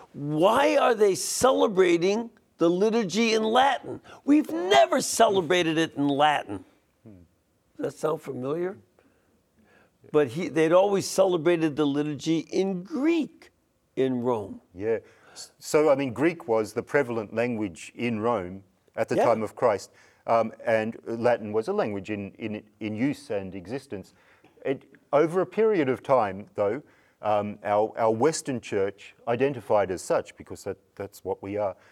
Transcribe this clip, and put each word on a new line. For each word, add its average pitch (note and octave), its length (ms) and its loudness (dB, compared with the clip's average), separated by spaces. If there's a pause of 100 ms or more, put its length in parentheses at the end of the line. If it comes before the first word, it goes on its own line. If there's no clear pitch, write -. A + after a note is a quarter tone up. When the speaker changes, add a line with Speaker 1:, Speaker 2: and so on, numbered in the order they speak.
(120)
Speaker 1:
"Why G3 640 2
are B3+ 180 2
they G3+ 220 2
celebrating G3+ 1160 2 (280)
the E3+ 120 4
liturgy G#3+ 640 2
in A3 80 0
Latin? A#3+ 580 0 (240)
We've D4 280 4
never F4+ 480 4
celebrated F3+ 760 2
it D#3+ 200 0
in C#3+ 100 0
Latin." C#3+ 580 0 (380)
Speaker 2:
Hmm. A#2 80 -20 (640)
Speaker 1:
Does B3+ 180 -6
that - 40 -20
sound D#3 240 -4
familiar? C#3+ 560 -6 (1300)
But D3 160 4
he, D3 200 -6
they'd D#3+ 240 2
always G3 360 4
celebrated E3+ 640 2
the D3+ 120 0
liturgy D3 520 -2
in F#3 460 -2
Greek D#4 640 -4 (460)
in C3 260 -2
Rome. A2+ 380 -4 (120)
Speaker 2:
Yeah. G#2 260 -2 (340)
S-, - 260 -20
so, D#3 320 2
I C3+ 60 4
mean, C3+ 160 -4
Greek D#3+ 340 -2
was A2 280 -2
the A#2 80 -4
prevalent A#2 520 -2
language A2 640 -4
in A#2 240 -4
Rome G2 420 -4 (320)
at A#2 140 -4
the C3 80 -2
Speaker 1:
Yeah. G#3+ 80 2
Speaker 2:
time A2 180 2
of G#2 140 -8
Christ, G#2+ 340 0 (380)
um, A2+ 240 0 (120)
and A2+ 320 0 (100)
Latin A2+ 460 -2
was A2 140 -2
a F#3+ 60 -4
language G#2+ 380 -4
in, G2+ 280 -8
in, G#2+ 240 -8 (160)
in G#2+ 160 -8
use C3 360 -4
and F#2+ 260 -6
existence. G2 580 -12 (500)
It, C3+ 200 -4 (280)
over D#3+ 280 2
a E3+ 60 0
period G3+ 420 2
of B2 140 -2
time, G#2 520 0
though, G#2+ 280 -2 (400)
um, G#2 420 -2
our, G#2 340 2
our A2+ 140 2
Western C3 480 -2
Church, - 540 -4 (120)
identified A#2 640 0
as F2 120 -6
such, - 340 -4
because - 280 -18
that, G2 120 -8 (180)
that's - 300 -14
what F#2+ 180 -6
we G2+ 140 -8
are, G2+ 180 -4 (180)